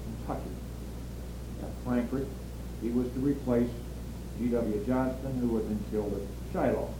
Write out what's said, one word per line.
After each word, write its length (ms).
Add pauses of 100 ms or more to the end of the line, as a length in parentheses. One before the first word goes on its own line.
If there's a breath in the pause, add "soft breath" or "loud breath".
Kentucky. 500 (1080)
At 80 (140)
Frankfort, 420 (540)
he 100
was 220
to 60
replace 520 (680)
G 100
W 380
Johnston, 540
who 160
had 120
been 220
killed 240
at 380
Shiloh. 360 (120)